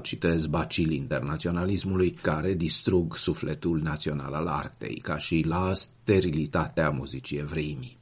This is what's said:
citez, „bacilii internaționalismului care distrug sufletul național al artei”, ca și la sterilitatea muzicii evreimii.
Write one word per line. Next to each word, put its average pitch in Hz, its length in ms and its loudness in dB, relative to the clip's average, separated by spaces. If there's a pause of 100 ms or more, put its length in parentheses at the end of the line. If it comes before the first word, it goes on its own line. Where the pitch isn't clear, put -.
citez, 82 380 2
„bacilii 78 520 0
internaționalismului 87 1120 0
care 85 420 0
distrug 85 640 2
sufletul 80 680 0
național 73 500 -4
al 80 140 -2
artei”, - 480 -6
ca - 220 -4
și 80 300 2
la 92 260 2
sterilitatea 80 1160 2
muzicii 71 480 -6
evreimii. 76 640 -6